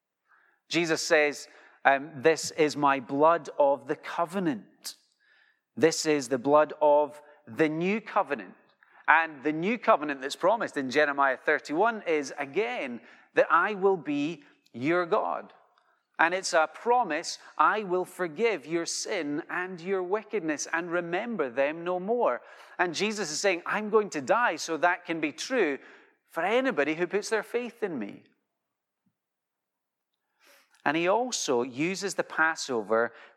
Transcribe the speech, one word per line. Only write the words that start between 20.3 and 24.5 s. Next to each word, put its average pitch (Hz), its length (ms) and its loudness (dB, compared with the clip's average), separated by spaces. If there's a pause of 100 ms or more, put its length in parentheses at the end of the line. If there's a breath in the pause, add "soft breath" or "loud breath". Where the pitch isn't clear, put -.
and 170 180 -2
remember 175 600 -4
them 143 340 -2
no 180 160 -4
more." 190 420 0 (360 loud breath)
And 175 180 0
Jesus 202 340 -2
is 151 120 -6
saying, 180 240 2
"I'm 214 240 -4
going 208 220 2
to 151 100 -4
die 196 340 2